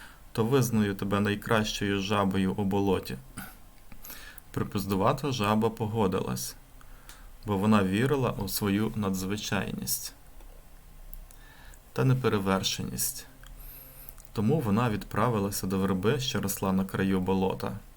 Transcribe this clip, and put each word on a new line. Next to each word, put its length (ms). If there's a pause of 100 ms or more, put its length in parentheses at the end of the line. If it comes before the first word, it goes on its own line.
(320)
то 120
визнаю 500
тебе 260
найкращою 800
жабою 520
у 120
болоті». 520 (1300)
Припиздувата 840
жаба 380
погодилась, 840 (920)
бо 100
вона 280
вірила 460
у 180
свою 480
надзвичайність 1160 (1800)
та 120
неперевершеність. 1200 (1080)
Тому 280
вона 300
відправилася 760
до 120
верби, 420
що 200
росла 320
на 120
краю 360
болота, 580 (180)